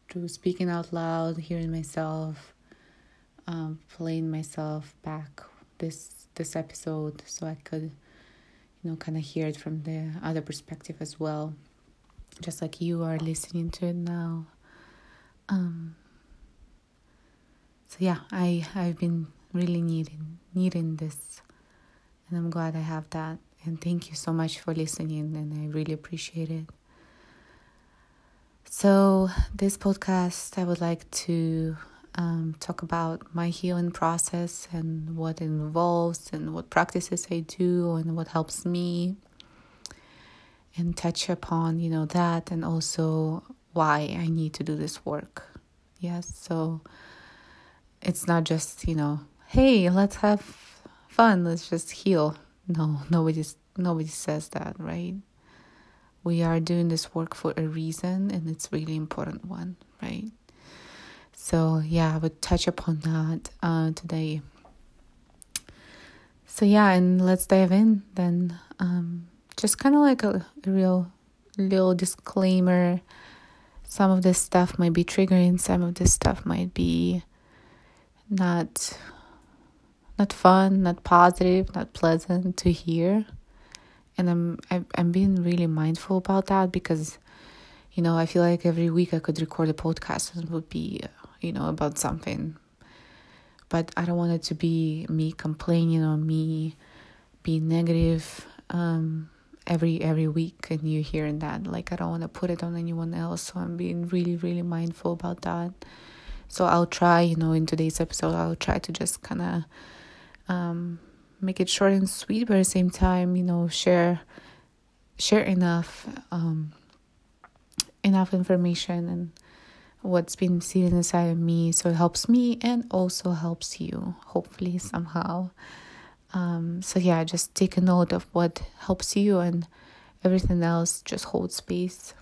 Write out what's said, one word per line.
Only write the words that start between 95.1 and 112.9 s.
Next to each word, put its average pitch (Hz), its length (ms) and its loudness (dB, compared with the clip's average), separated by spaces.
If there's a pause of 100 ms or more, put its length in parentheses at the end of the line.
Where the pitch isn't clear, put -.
complaining 165 720 0
or 156 140 2
me 160 580 -2 (640)
being 160 260 0
negative, 165 800 0 (220)
um, 160 640 -2 (360)
every, 165 360 2
every 160 260 2
week 165 420 -4
and 160 120 -4
you 156 200 0
hearing 151 360 -4
that. 156 280 -6
Like, - 240 -8
I 175 60 -4
don't 170 140 -4
wanna 165 180 -6
put - 220 -4
it 170 120 -6
on 170 140 -4
anyone 165 380 -4
else, 170 260 -6
so - 200 -10
I'm 175 180 -6
being 175 300 -4
really, 175 280 0
really 175 260 -2
mindful 170 500 -2
about 170 300 -6
that. 170 300 -4 (760)
So - 180 0
I'll 170 200 6
try, 170 360 6
you 165 140 2
know, 160 160 2
in 160 120 4
today's 160 340 0
episode, 160 360 -2
I'll 165 220 0
try - 220 0
to 175 140 -8
just - 300 -6
kinda, 175 440 -4 (840)
um, 175 500 -4 (460)
make 185 140 -2
it 180 100 0
short 196 240 4
and 190 160 4
sweet, 226 380 -2
but 220 80 4
at 190 60 8
the 185 40 6
same 185 240 4
time, 180 460 2